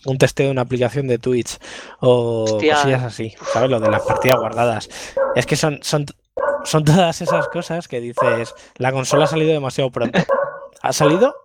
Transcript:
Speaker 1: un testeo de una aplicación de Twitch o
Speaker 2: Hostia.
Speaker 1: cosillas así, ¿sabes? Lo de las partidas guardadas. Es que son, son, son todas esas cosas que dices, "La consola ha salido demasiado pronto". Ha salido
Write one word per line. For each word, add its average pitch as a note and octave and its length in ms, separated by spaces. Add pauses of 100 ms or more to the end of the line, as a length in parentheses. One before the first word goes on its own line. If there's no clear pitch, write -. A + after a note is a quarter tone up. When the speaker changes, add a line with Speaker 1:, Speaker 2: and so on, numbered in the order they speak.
Speaker 1:
un C3 100
testeo C#3 300
de C#3 60
una C3 100
aplicación B2 440
de A#2+ 120
Twitch B2 400 (420)
o A#2 440
Speaker 2:
Hostia. A2 320
Speaker 1:
cosillas C#3 260
así, A2+ 320 (180)
¿sabes? A#2+ 160
Lo B2 100
de A2 120
las G#2+ 100
partidas B2+ 380
guardadas. A2+ 500 (460)
Es B2 100
que D#3 120
son, D3 260
son, D3 240 (580)
son D#3 180
todas D#3+ 380
esas E3+ 280
cosas E3+ 400
que B2 120
dices, A#2+ 540 (240)
"La B2+ 120
consola C3+ 340
ha - 40
salido D#3+ 240
demasiado C3+ 380
pronto". A#2+ 280 (600)
Ha C3 140
salido F3+ 500